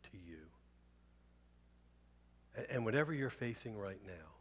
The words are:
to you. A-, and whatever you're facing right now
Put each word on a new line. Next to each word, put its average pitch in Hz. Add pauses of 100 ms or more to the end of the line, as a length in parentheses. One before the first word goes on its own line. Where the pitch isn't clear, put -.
(120)
to -
you. 82 (2000)
A-, 120
and 127
whatever 147
you're 139
facing 117
right 98
now 85 (100)